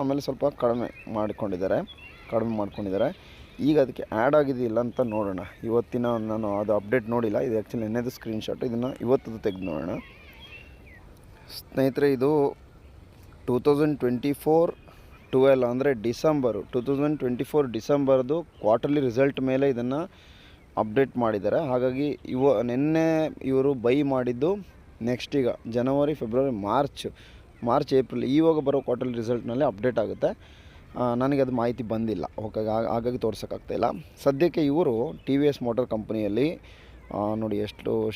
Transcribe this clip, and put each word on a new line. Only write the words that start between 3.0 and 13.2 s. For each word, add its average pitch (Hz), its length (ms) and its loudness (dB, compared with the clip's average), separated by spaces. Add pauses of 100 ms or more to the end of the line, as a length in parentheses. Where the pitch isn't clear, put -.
ಈಗ 151 160 4
ಅದಕ್ಕೆ 120 200 -4 (140)
ಆ್ಯಡ್ 131 220 4
ಆಗಿದೆಯಿಲ್ಲ 123 460 0
ಅಂತ 123 160 -2 (140)
ನೋಡೋಣ. 98 260 -4 (280)
ಇವತ್ತಿನ 120 360 0 (260)
ನಾನು 110 160 -2 (140)
ಅದು 107 180 0
ಅಪ್ಡೇಟ್ 107 360 0
ನೋಡಿಲ್ಲ, 113 220 0 (100)
ಇದು 113 120 0
ಆ್ಯಕ್ಚುಲಿ 113 240 -6
ನೆನ್ನೆದು 117 340 -4
ಸ್ಕ್ರೀನ್‌ಶಾಟ್, 110 520 -6
ಇದನ್ನು 120 200 -2 (160)
ಇವತ್ತದು 117 400 0
ತೆಗೆದು 92 260 -4
ನೋಡೋಣ. 78 240 -4 (1600)
ಸ್ನೇಹಿತರೆ, 135 500 0 (100)
ಇದು 135 140 2 (1160)